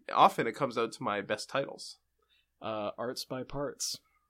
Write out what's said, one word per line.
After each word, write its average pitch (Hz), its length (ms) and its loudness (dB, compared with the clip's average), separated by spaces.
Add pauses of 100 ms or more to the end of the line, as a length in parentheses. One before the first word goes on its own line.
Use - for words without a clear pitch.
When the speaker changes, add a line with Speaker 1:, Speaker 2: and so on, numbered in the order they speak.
(140)
Speaker 1:
often 151 320 6
it 110 80 -2
comes 123 240 -2
out 113 140 2
to - 100 -10
my 101 180 0
best - 300 -2
titles. - 480 -4 (640)
Speaker 2:
Uh, 107 340 -2
Arts 123 300 -4
by 131 160 -4
Parts. - 560 -4 (320)